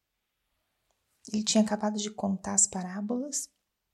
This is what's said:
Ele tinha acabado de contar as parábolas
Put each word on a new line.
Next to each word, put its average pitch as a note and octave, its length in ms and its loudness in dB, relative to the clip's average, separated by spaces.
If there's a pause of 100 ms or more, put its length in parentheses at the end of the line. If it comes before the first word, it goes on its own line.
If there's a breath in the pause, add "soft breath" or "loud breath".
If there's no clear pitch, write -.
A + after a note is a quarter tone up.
(1300)
Ele G#3+ 100 0
tinha G#3+ 220 6
acabado G#3+ 340 -2
de G#3 120 -4
contar G3 420 -4
as G3 140 6
parábolas G#3 840 -4 (440)